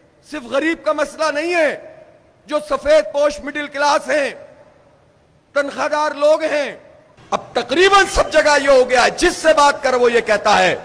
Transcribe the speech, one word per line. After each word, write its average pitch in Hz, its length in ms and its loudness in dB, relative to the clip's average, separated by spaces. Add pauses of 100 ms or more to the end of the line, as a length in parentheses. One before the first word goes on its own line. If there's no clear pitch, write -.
(260)
सिर्फ 285 200 -12
गरीब 302 400 -4
का 302 80 -2
मसला 302 360 -4
नहीं 311 220 -4
है, 311 200 0 (760)
जो 294 120 -4
सफेद 294 460 0
पोश 294 360 -2
middle 294 260 -8
class 285 400 -2
हैं, 269 240 -2 (1200)
तनख्वाहदार 294 640 -4
लोग 311 260 2
हैं, 277 360 -4 (520)
अब - 240 -6
तकरीबन 381 500 4
सब - 240 -2
जगह 302 260 4
ये 277 220 4
हो 254 60 6
गया 247 180 2
है, 226 140 0
जिससे 320 380 0
बात 285 280 2
कर 254 140 0
वो 247 140 2
ये 233 120 2
कहता 208 320 0
है 180 200 2 (100)